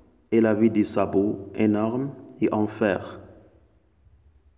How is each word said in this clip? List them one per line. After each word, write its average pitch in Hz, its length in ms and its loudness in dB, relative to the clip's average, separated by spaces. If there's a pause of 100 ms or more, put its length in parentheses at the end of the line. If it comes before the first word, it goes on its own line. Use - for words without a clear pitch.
(340)
Il 113 120 4
a 110 100 2
des 104 280 2
sabots 98 540 0 (180)
énormes 110 540 0 (320)
et - 100 2
en 107 160 0
fer. - 540 -4 (1400)